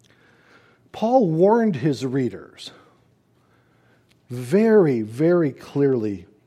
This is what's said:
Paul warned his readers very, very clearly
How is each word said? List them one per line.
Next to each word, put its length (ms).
Paul 380
warned 460
his 280
readers 680
very, 760
very 500
clearly 720